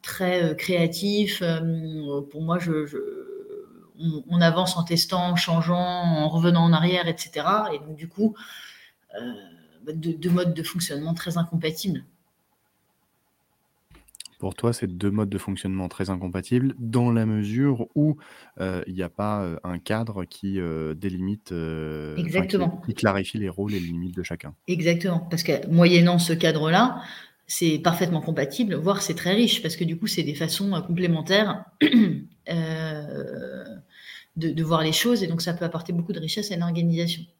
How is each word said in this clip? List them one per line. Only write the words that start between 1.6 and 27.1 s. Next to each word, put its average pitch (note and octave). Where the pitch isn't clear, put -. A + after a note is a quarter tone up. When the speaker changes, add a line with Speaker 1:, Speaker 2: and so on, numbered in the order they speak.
Speaker 1:
pour D3+
moi, E3
je, D#3
je, C#3+
on, D#3
on F3
avance E3+
en E3+
testant, F3
en F3
changeant, E3+
en F3
revenant E3
en E3+
arrière, E3+
et E3
cetera. F#3+
Et C#3+
donc, D3+
du E3
coup, G#3+
euh, A#2+
deux, D#3+
deux E3+
modes F3
de E3
fonctionnement D#3+
très E3+
incompatibles. E3
Speaker 2:
Pour F#2+
toi, A#2
c'est A#2
deux F#2+
modes G#2
de G2+
fonctionnement F#2+
très F#2+
incompatibles F#2+
dans A#2+
la A2+
mesure A2+
où, D3+
euh, F#2
il F#2
n'y F#2
a E2+
pas, G#2
euh, E2+
un F2
cadre G#2+
qui, G2
euh, D#2+
délimite, F#2
euh, D#2+
enfin, F3+
qui, E3
Speaker 1:
Exactement. F3+
Speaker 2:
qui A#2
clarifie G2
les G2+
rôles G2
et F#2+
les F2
limites F2
de F2+
chacun. D#2+
Speaker 1:
Exactement, E3+
parce -
que -
moyennant E3+
ce E3+
cadre-là, E3